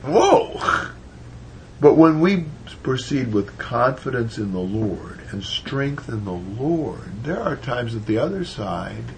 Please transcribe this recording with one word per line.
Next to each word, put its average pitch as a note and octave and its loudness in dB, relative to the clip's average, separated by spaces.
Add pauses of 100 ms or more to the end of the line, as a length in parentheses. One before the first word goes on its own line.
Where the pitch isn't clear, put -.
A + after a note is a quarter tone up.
whoa! - 4 (920)
But C#3+ 10
when D#3 8
we F3 4 (360)
proceed B2+ -2
with G2+ 0
confidence B2 -2
in G2+ -2
the F#2 -4
Lord F#2+ -4 (100)
and G2+ -8
strength C#3 -4
in A2 -4
the F#2+ -6
Lord, A2+ -4
there E3+ -2
are D#3+ -2
times A#2+ -4
that G#2+ -4
the A2 2
other F#3 0
side G2+ -6 (140)